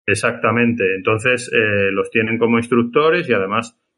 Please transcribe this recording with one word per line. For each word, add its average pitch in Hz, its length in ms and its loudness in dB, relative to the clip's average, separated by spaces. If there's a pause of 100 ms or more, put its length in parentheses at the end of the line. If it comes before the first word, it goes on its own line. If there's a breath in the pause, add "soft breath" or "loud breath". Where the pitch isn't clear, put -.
Exactamente. 113 880 0
Entonces, 113 580 -2
eh, 104 380 2
los 98 180 -2
tienen 113 300 -2
como 117 180 2
instructores 131 720 0
y 120 40 2
además, 101 440 -2 (200)